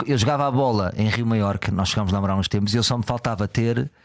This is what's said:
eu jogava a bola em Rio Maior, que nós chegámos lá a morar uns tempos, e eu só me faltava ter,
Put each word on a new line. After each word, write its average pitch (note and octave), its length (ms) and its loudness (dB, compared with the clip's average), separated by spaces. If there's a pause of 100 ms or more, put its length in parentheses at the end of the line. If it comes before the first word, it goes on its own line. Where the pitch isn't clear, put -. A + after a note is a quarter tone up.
eu C#3 120 0
jogava C#3+ 300 2
a C3+ 40 -2
bola A#2+ 440 2
em G#2+ 140 0
Rio A#2 160 0
Maior, G#2 340 2
que - 100 -6
nós F#2+ 200 0
chegámos G2+ 240 -2
lá G2+ 40 2
a G2 40 0
morar F#2+ 140 0
uns F#2+ 120 0
tempos, G#2 260 -2
e A#2 40 2
eu A2+ 60 2
só B2 140 0
me A2+ 60 -2
faltava A#2 440 -2
ter, A#2 440 0 (140)